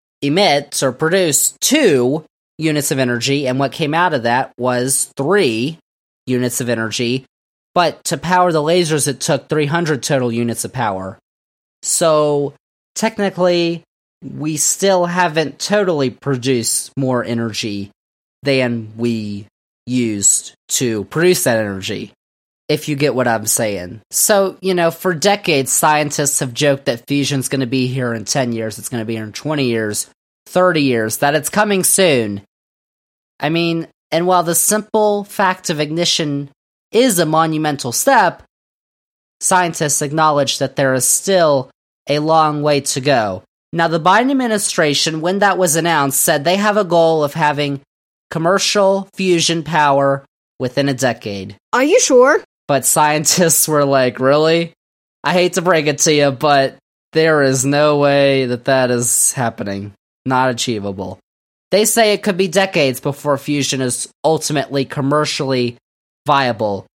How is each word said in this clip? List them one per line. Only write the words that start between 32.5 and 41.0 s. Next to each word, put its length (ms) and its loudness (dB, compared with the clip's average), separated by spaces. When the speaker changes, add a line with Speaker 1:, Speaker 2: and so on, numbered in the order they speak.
Speaker 1:
I 120 -2
mean, 360 -2
and 160 0
while 160 2
the 140 -2
simple 680 0
fact 480 -2
of 80 -4
ignition 720 -2
is 300 2
a 60 4
monumental 680 0
step, 500 2
scientists 640 0
acknowledge 560 0
that 160 -4
there 200 0
is 120 -2